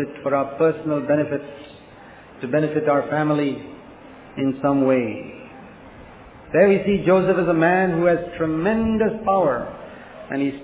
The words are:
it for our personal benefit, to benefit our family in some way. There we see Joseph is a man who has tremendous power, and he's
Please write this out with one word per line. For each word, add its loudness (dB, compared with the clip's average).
it -6
for -2
our 0
personal 0
benefit, 0
to -8
benefit 0
our 2
family 0
in -2
some 2
way. 0
There 6
we 4
see 0
Joseph 4
is 0
a 2
man 4
who 0
has 4
tremendous 0
power, 0
and -4
he's -4